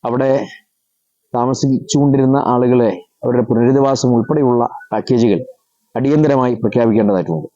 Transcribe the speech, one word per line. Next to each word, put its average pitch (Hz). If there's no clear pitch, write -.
അവിടെ 135
താമസിച്ചുകൊണ്ടിരുന്ന 131
ആളുകളെ 123
അവരുടെ 123
പുനരധിവാസം 131
ഉൾപ്പെടെയുള്ള 123
പാക്കേജുകൾ 110
അടിയന്തരമായി 135
പ്രഖ്യാപിക്കേണ്ടതായിട്ടുണ്ട്. 101